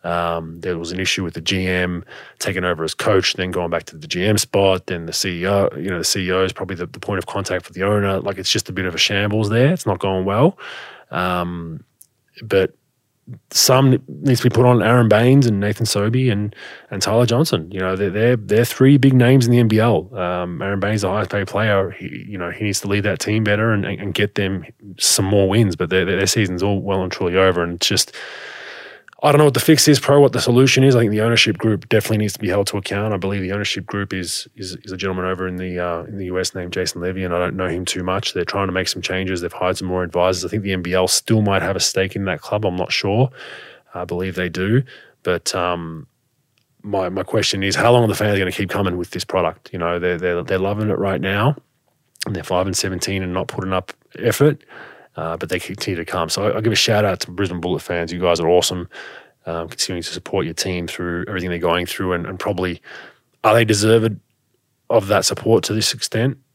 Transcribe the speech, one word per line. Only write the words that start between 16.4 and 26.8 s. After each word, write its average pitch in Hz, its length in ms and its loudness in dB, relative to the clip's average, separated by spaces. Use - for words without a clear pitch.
and 98 100 -6
Tyler 113 240 4
Johnson. 110 460 0
You 98 80 -8
know, 92 160 -2
they're, 98 160 -2
they're, 113 240 2
they're 107 280 2
three 135 340 6
big 131 180 6
names 123 320 6
in 123 40 4
the 120 60 6
N 120 100 6
B 107 120 4
L. 104 360 2
Um, 90 460 -4
Aaron 98 180 -2
Baines, 101 220 0
the 98 80 -2
highest 92 220 -2
paid 101 160 -2
player, 101 420 0
he, - 400 -12
you 101 80 -10
know, 87 140 -6
he 110 120 -8
needs 101 180 -2
to 104 60 -8
lead 101 180 0
that 95 120 0
team 107 260 0
better 104 280 2
and, 101 140 0
and, 98 140 -6
and 98 140 -8
get 101 220 -2
them 95 320 -2
some - 260 2
more 98 240 4
wins. 101 260 4
But 87 140 -4
their, 92 160 2
their, 92 120 0
their 95 100 2
season's 92 340 0
all 98 180 2
well 95 220 -2